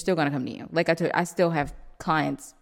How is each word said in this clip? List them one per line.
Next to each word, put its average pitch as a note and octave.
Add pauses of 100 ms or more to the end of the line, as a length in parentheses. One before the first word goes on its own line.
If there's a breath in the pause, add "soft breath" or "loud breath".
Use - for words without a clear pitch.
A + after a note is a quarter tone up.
still F#3
gonna D3
come C3
to A#2
you. -
Like E3+
I E3
told E3
you, -
I -
still E3+
have D3 (240)
clients C#3+